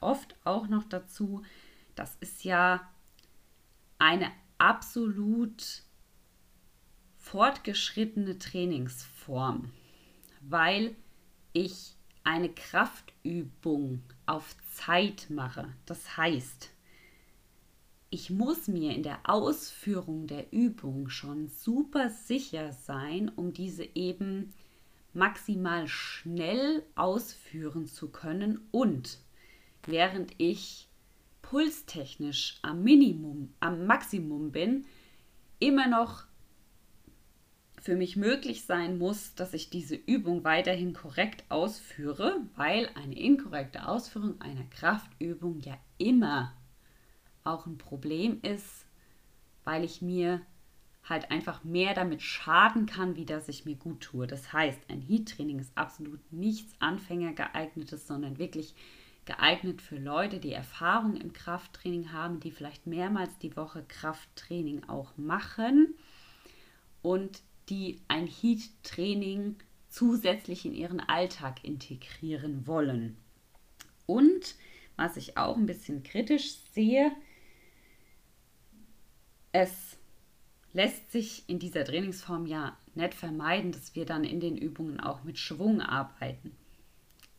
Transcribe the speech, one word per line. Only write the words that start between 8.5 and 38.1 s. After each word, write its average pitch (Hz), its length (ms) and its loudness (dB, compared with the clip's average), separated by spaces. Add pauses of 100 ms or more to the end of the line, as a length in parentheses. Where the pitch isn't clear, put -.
weil 175 560 2 (560)
ich 185 420 -2 (300)
eine 165 260 2
Kraftübung 151 1500 -2 (240)
auf 156 300 -4 (160)
Zeit - 580 2
mache. 135 420 -6 (140)
Das - 300 -10
heißt, 160 540 0 (1400)
ich - 200 -8
muss 247 360 0
mir 160 280 0
in 151 100 -2
der 147 160 -6 (100)
Ausführung 185 960 0
der 147 260 -8
Übung 139 560 0
schon 143 400 -8
super 254 600 0
sicher 165 600 -4
sein, 147 560 -4
um 180 240 -4
diese 175 320 -8 (100)
eben 190 580 -4 (600)
maximal 180 760 2
schnell 214 960 -2 (100)
ausführen 160 920 -2
zu 143 240 -12
können 196 500 -2 (100)
und 196 480 2 (680)
während 180 520 2
ich - 500 -2 (540)
pulstechnisch 160 1200 -4
am 170 220 0
Minimum, 160 720 8
am 170 280 0
Maximum 156 680 2
bin, 226 320 2 (720)
immer 269 300 6
noch 233 360 2 (1600)
für 180 160 0
mich 180 200 -2